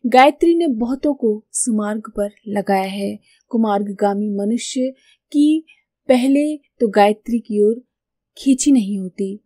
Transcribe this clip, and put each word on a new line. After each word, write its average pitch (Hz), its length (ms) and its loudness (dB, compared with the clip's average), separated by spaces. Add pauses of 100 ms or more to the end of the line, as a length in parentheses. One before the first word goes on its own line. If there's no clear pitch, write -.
गायत्री 285 500 4
ने 339 120 0
बहुतों 262 460 -2
को 220 380 -2
सुमार्ग 214 580 -4
पर 208 220 -6 (160)
लगाया 196 420 -2
है। 202 300 -8 (280)
कुमार्गगामी 208 840 -2
मनुष्य 226 600 -4 (400)
की 302 340 2 (420)
पहले 277 500 2
तो - 300 -6
गायत्री 214 520 0
की 208 220 -2
ओर 233 220 2 (540)
खींची 277 340 2
नहीं 202 280 2
होती। 190 460 -8